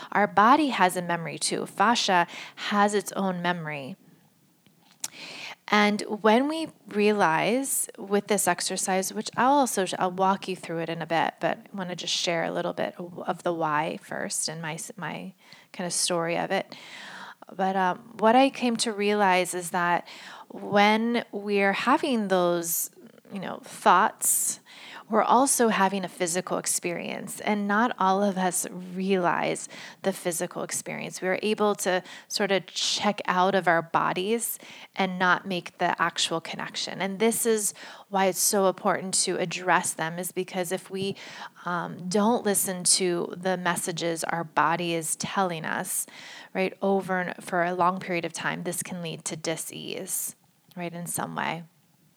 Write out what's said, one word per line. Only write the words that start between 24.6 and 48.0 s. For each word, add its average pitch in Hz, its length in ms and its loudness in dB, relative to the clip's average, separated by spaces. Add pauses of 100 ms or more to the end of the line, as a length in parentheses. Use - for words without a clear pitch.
we're 214 120 4
also 247 460 4
having 190 380 2
a 165 40 -4
physical 180 480 -2
experience, - 840 -6
and 202 260 0
not 214 320 2
all 190 240 4
of 190 140 2
us 185 280 0 (300)
realize 175 720 0 (340)
the 190 120 -2
physical 175 500 -4
experience. 156 580 -8
We're 185 220 0
able 208 320 2
to 185 260 0 (280)
sort 196 220 0
of 180 160 0
check - 580 -2
out 185 280 2
of 180 140 2
our 165 140 6
bodies 175 760 0 (380)
and 190 240 -2
not 180 260 4
make 175 320 -6
the - 240 0
actual 165 380 0
connection. - 600 -8
And 190 180 -4
this 226 260 2
is 214 280 2 (360)
why 196 180 4
it's 180 120 0
so 190 300 4
important 180 440 0 (120)
to 180 120 0
address 180 560 2
them, 165 240 -4
is 180 140 -6
because 185 400 -4
if 180 180 -6
we, 190 260 -4 (500)
um, 175 420 -4
don't 208 380 2
listen 185 380 0
to 175 540 0
the 185 200 -2
messages 170 640 -2
our 170 220 -2
body 170 480 0
is 160 240 -4
telling 175 480 -2
us, - 420 -4 (480)
right, 190 260 0
over 190 380 2
and - 240 -6
for 175 200 0
a 180 120 -2
long 180 240 2
period 170 260 -4